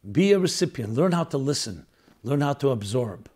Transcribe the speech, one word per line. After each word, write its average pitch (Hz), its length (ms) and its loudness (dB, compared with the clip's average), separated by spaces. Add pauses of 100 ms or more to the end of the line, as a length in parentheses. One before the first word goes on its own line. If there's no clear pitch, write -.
(120)
Be 196 220 4
a 190 60 4
recipient. 175 540 -2
Learn 170 200 2
how 170 100 0
to - 140 -4
listen. 131 480 -4 (380)
Learn 139 180 0
how 143 120 0
to 139 180 0
absorb. 107 640 -4